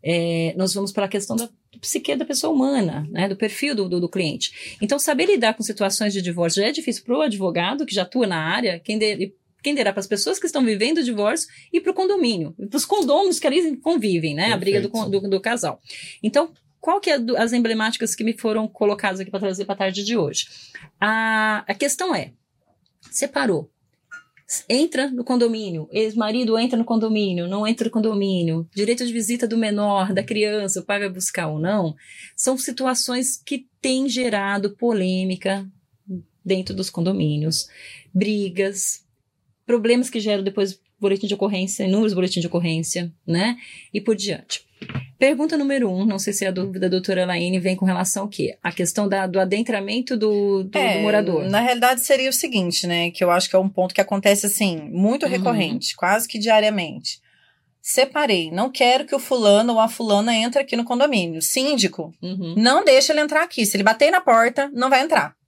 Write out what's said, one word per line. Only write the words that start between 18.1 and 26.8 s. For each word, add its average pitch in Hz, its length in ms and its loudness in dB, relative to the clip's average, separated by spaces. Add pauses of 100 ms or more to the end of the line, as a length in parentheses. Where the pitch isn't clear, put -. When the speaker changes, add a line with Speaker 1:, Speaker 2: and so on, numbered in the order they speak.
Speaker 1:
que 220 100 -6
me 226 80 0
foram 220 340 -2
colocadas 202 540 0
aqui 190 100 -10
pra 190 100 -4
trazer 196 260 -4
pra 196 100 -4
tarde 196 260 -2
de 220 140 -2
hoje? 156 300 -2 (520)
A, 220 680 0
a 202 80 -2
questão 294 400 -2
é, 156 160 -4 (800)
separou, 220 580 -2 (1000)
entra 277 420 0
no 247 140 -6
condomínio, 220 680 0
ex-marido 220 680 0
entra 247 220 2
no 226 60 2